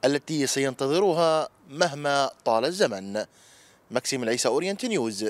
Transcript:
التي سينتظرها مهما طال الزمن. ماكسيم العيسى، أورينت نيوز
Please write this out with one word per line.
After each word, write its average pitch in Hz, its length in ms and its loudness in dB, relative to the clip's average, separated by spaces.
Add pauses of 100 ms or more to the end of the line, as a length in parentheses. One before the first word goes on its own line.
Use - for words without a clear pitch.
التي 143 420 0
سينتظرها 156 1000 0 (200)
مهما 143 600 0 (160)
طال 113 200 4
الزمن. 107 600 -2 (640)
ماكسيم 127 320 -2
العيسى، 120 240 0
أورينت 180 380 -2
نيوز 117 440 -2